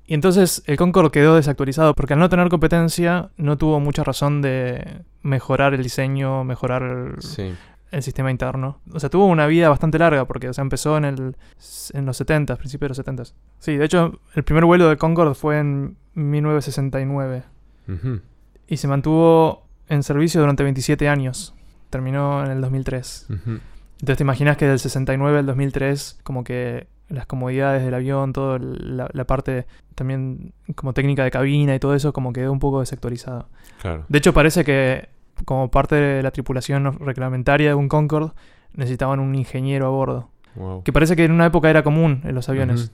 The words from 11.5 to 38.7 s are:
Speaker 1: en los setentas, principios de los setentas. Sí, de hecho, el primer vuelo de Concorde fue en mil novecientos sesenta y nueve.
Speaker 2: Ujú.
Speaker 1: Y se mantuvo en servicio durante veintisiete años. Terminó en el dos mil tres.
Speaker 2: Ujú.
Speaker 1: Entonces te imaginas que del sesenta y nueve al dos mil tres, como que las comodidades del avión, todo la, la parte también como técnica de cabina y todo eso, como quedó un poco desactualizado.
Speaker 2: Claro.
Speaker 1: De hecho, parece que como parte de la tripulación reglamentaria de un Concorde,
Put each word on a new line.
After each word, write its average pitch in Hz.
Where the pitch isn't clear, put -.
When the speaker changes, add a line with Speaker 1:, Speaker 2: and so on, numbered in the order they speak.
Speaker 1:
en 139
los 131
setentas, 139
principios 143
de -
los 131
setentas. 131
Sí, 156
de 147
hecho, 170
el 143
primer 160
vuelo 175
de 151
Concorde 165
fue 151
en 139
mil 147
novecientos 151
sesenta 135
y 131
nueve. 135
Speaker 2:
Ujú. 98
Speaker 1:
Y 151
se 139
mantuvo 160
en 147
servicio 156
durante 143
veintisiete 139
años. 135
Terminó 139
en 135
el 131
dos 131
mil 131
tres. -
Speaker 2:
Ujú. 110
Speaker 1:
Entonces 131
te 151
imaginas 139
que 156
del 135
sesenta 135
y 135
nueve 143
al 139
dos 135
mil 139
tres, 139
como 127
que 123
las 135
comodidades 131
del 127
avión, 135
todo 135
la, 127
la 135
parte 131
también 131
como 131
técnica 135
de 127
cabina 139
y 135
todo 139
eso, 143
como 127
quedó 127
un 135
poco 135
desactualizado. 120
Speaker 2:
Claro. 80
Speaker 1:
De 147
hecho, 147
parece 160
que 135
como 131
parte 139
de 139
la 131
tripulación 139
reglamentaria 131
de 147
un 143
Concorde, 151